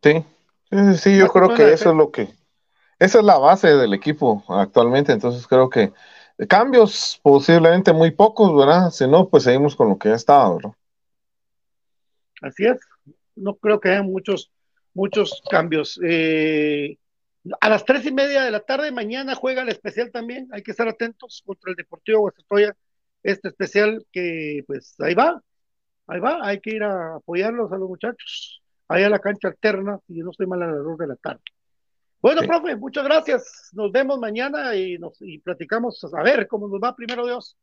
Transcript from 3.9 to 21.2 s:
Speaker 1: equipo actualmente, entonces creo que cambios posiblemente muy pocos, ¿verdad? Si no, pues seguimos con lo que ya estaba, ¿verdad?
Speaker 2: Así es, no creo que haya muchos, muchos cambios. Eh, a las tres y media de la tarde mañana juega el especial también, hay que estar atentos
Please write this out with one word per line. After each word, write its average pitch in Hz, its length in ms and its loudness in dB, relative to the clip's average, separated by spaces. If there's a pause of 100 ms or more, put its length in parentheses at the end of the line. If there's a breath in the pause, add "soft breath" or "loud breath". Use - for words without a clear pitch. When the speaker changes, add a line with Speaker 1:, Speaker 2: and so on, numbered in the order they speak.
Speaker 1:
equipo 120 540 -2
actualmente, 120 640 2
entonces 120 340 -4
creo 127 240 4
que 107 240 0 (520 soft breath)
cambios 226 760 2
posiblemente 165 720 6
muy 165 160 4
pocos, 202 440 4
¿verdad? 160 360 4
Si 135 180 -2
no, 180 220 4
pues 139 140 4
seguimos 135 300 2
con - 140 2
lo 98 80 2
que 107 140 -2
ya 110 60 2
estaba, 117 400 4
¿verdad? - 160 -10 (1700)
Speaker 2:
Así 147 240 -4
es, 254 140 0 (540)
no 202 200 -8
creo 208 260 -2
que 185 120 0
haya 202 100 0
muchos, 190 480 -6 (420)
muchos 196 580 -4
cambios. 165 560 -4
Eh, 156 920 -2 (640)
a 214 80 2
las 214 160 0
tres 254 180 0
y 285 80 -6
media 277 300 -2
de 247 80 -4
la 208 100 -6
tarde 269 320 -6
mañana 247 420 -10
juega 254 280 -6
el 240 80 -8
especial 226 420 -10
también, 247 400 -14
hay 208 100 -16
que 220 100 -14
estar 233 140 -6
atentos 233 600 -12